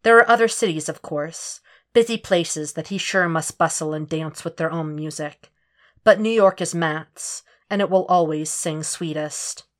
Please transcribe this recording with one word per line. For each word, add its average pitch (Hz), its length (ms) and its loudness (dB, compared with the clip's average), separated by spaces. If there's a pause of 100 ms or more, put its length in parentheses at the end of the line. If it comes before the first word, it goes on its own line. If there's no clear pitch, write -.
There 233 160 8
are 233 120 6
other 226 180 4
cities, 170 420 -4
of - 120 -12
course, - 600 -10 (320)
busy 226 240 2
places 160 560 -2
that 156 140 -8
he 196 100 -6
sure 180 320 0
must 160 300 -4
bustle 156 340 -2
and 156 160 -6
dance 160 340 -6
with 165 140 -8
their 160 140 -2
own 156 240 -6
music. 151 560 -10 (520)
But 202 160 8
New 220 120 0
York 196 300 4
is 170 140 -4
Matt's, - 680 -6 (260)
and 202 100 -2
it 196 120 0
will 185 160 4
always 160 420 2
sing 156 340 -6
sweetest. - 800 -8 (160)